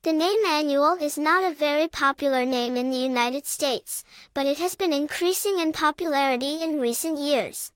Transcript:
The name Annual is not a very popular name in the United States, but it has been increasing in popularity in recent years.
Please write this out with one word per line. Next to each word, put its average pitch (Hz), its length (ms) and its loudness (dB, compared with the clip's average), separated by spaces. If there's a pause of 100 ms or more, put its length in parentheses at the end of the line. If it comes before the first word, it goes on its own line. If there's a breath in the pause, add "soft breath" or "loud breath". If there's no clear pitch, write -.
The 320 100 2
name 392 320 2
Annual 302 560 2
is 294 160 -2
not 320 260 2
a 339 120 0
very 294 320 2
popular 277 580 0
name 247 320 0
in 254 140 -2
the 254 60 -2
United 254 500 -2
States, - 560 -4 (320 loud breath)
but 277 100 0
it 285 140 0
has 359 160 -2
been 349 180 0
increasing 359 640 0
in 320 140 0
popularity 294 880 0
in 311 180 -2
recent 262 380 -2
years. 285 580 -2